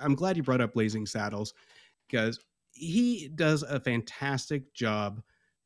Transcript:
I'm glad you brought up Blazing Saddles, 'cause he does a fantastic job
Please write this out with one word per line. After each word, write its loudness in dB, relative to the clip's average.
I'm 2
glad 0
you 0
brought 4
up 2
Blazing 0
Saddles, -4
'cause 0
he 0
does 2
a -2
fantastic -2
job -2